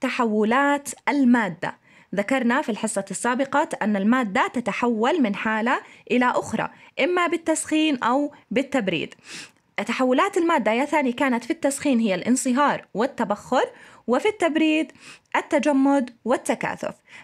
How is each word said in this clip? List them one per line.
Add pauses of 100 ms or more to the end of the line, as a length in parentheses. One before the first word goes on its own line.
تحولات (200)
المادة. (260)
ذكرنا
في
الحصة
السابقة (140)
أن
المادة
تتحول
من
حالة (300)
إلى
أخرى، (320)
إما
بالتسخين
أو (180)
بالتبريد. (720)
تحولات
المادة
يا
ثاني
كانت
في
التسخين
هي
الانصهار
والتبخر، (420)
وفي
التبريد (440)
التجمد (140)
والتكاثف. (300)